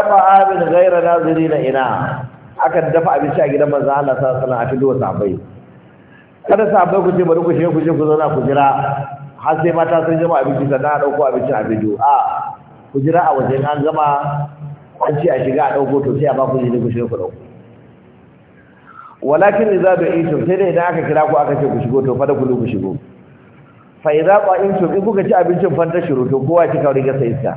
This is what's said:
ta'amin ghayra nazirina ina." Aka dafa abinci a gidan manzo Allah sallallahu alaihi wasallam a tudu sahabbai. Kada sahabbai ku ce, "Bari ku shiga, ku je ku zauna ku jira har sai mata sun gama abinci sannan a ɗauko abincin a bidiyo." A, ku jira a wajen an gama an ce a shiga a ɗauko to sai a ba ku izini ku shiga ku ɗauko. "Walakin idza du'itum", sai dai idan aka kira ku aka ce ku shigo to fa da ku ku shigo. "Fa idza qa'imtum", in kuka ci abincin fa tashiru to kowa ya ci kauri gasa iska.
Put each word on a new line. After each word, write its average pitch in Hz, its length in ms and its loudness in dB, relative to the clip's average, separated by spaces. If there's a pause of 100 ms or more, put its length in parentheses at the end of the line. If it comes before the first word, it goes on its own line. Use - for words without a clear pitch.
(120)
ta'amin 196 500 4 (100)
ghayra 175 300 4
nazirina 160 580 0
ina." 131 260 0 (800)
Aka 165 180 0 (120)
dafa 165 240 2
abinci 147 240 0
a 151 60 2
gidan 143 220 0
manzo 139 220 0
Allah 139 240 0
sallallahu 131 240 -2
alaihi 143 80 -4
wasallam 117 160 -2
a 135 80 -4
tudu 131 280 0
sahabbai. 95 340 -2 (1120)
Kada 214 200 4
sahabbai 185 360 2
ku 180 140 2
ce, 180 60 2
"Bari 170 180 2
ku 175 120 0
shiga, 160 180 0
ku 156 100 0
je 160 100 0
ku 151 140 0
zauna 151 300 2
ku 131 80 0
jira 139 240 2 (680)
har 156 260 -2
sai 170 80 2
mata 165 340 0
sun 160 140 0
gama 170 200 0
abinci 135 300 -2
sannan 135 220 0
a 143 80 -2
ɗauko 143 280 -2
abincin 127 280 -2
a 107 80 -2
bidiyo." 107 360 -2
A, 139 160 2 (760)
ku 139 80 -4
jira 160 240 0
a 156 100 2
wajen 135 320 -2
an 147 180 -4
gama 156 240 0 (1000)
an 151 140 -2
ce 170 80 2
a 131 140 0
shiga 135 220 0
a 127 140 -2
ɗauko 139 240 0
to 123 160 -2
sai 151 80 0
a 135 60 0
ba 131 120 0
ku 131 140 -2
izini 120 220 -2
ku 117 100 -2
shiga 117 160 -4
ku - 80 -6
ɗauko. 92 240 -8 (1800)
"Walakin 196 520 2
idza 185 220 2
du'itum", 165 500 -2
sai 185 120 0
dai 190 120 0
idan 170 220 0
aka 160 160 -4
kira 156 240 2
ku 156 60 0
aka 143 180 0
ce 143 100 -2
ku 117 140 -2
shigo 117 240 0
to 127 120 -2
fa 139 100 0
da 143 100 4
ku 127 100 -2
ku 120 220 0
shigo. 95 280 -4 (1080)
"Fa 156 80 2
idza 160 320 4
qa'imtum", 185 520 0
in 196 60 0
kuka 196 220 0
ci - 100 0
abincin 180 420 2
fa 165 120 0
tashiru 156 420 -2
to 135 140 0
kowa 165 220 2
ya 139 60 -4
ci 151 120 -2
kauri 135 200 2
gasa 131 220 -2
iska. 110 320 -4